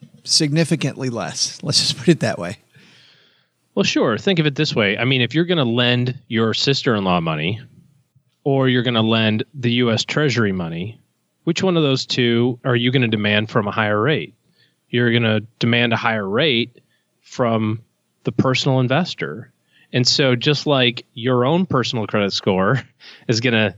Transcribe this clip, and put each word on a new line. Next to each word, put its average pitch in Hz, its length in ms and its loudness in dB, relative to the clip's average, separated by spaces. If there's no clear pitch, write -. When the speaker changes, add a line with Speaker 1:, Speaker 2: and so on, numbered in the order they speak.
Speaker 1:
significantly 147 840 0
less. 101 540 -6
Let's - 180 0
just - 180 -2
put - 100 0
it 160 120 4
that 117 180 -2
way. 85 200 -8
Speaker 2:
Well, 202 100 0
sure. 196 340 0
Think 196 200 0
of 156 80 2
it 143 100 0
this 151 180 -2
way. 104 240 2
I 120 60 -2
mean, 131 160 0
if 117 140 -2
you're 160 100 2
gonna 170 200 0
lend 123 540 0
your 113 240 0
sister-in-law 101 680 0
money 82 400 -4
or 135 260 0
you're 127 140 2
gonna 117 200 0
lend 110 420 2
the 123 180 -2
U 120 180 2
S 107 140 -2
Treasury 120 480 0
money, 90 480 -8
which 165 180 -2
one 185 140 2
of 160 60 2
those 135 240 0
two 120 580 0
are 127 120 2
you 120 140 0
gonna 123 180 2
demand 107 420 0
from 104 180 0
a 98 40 -4
higher 104 280 0
rate? 110 340 -2
You're 120 240 2
gonna 113 280 2
demand 120 340 0
a 110 40 0
higher 107 320 -2
rate 117 520 -2
from 110 640 -2
the 127 80 -2
personal 131 480 2
investor. 123 720 -2
And 123 140 0
so 135 280 2
just 143 320 0
like 127 480 2
your 123 300 0
own 170 220 2
personal 113 400 -2
credit 101 260 0
score 101 500 0
<laughs> - 220 -14
is 113 120 2
gonna 113 380 2